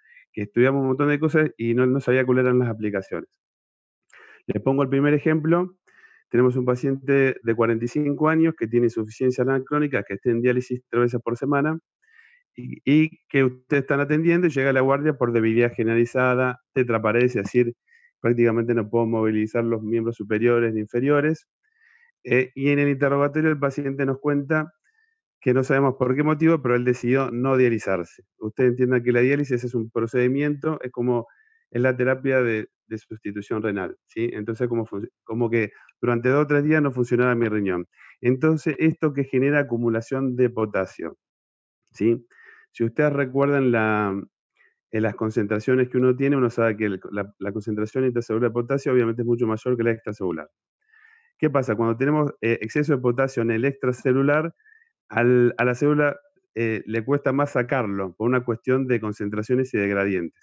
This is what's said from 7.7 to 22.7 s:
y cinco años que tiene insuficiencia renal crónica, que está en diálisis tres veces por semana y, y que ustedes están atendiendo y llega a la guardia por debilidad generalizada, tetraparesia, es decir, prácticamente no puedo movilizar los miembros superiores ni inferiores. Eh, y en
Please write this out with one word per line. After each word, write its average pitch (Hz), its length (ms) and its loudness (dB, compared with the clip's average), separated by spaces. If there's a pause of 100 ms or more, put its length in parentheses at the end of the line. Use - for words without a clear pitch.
y 120 40 -4
cinco 151 400 0
años 160 280 2
que 113 120 -4
tiene 120 180 2
insuficiencia 117 580 -2
renal 131 200 0
crónica, 143 380 -2
que 98 120 -8
está 120 160 -2
en 117 120 0
diálisis 127 460 0
tres 120 140 0
veces 120 180 0
por 117 160 -4
semana 147 420 -2 (800)
y, 123 280 -12
y 156 340 2 (100)
que 135 160 2
ustedes 131 380 -2
están 139 180 -2
atendiendo 165 460 2
y 160 40 2
llega 135 200 0
a - 20 2
la 131 80 2
guardia 139 360 2
por 123 160 -2
debilidad 117 400 2
generalizada, 123 880 0 (120)
tetraparesia, 120 680 0
es - 120 -6
decir, 120 220 2 (460)
prácticamente 117 540 2
no 107 140 -2
puedo 117 180 0
movilizar 110 580 0
los 113 180 -2
miembros 113 340 -4
superiores 113 560 0
ni 110 80 -2
inferiores. 143 680 0 (720)
Eh, 127 320 0
y 139 140 -2
en 143 100 2